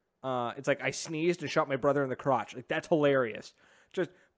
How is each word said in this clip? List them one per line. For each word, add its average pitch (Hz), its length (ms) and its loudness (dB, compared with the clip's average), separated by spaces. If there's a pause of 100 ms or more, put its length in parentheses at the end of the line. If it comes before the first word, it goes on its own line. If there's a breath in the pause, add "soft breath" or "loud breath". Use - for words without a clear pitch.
(240)
Uh, 123 320 -2
it's 139 120 -6
like, 135 140 2
"I 131 100 0
sneezed 165 500 -2
and 143 100 -6
shot 156 160 2
my 143 80 0
brother 143 280 2
in 131 60 -2
the 123 60 -4
crotch." - 400 0
Like, 120 140 -12
that's 156 180 -4
hilarious. 139 680 2 (380 soft breath)
Just 180 180 -2 (280 soft breath)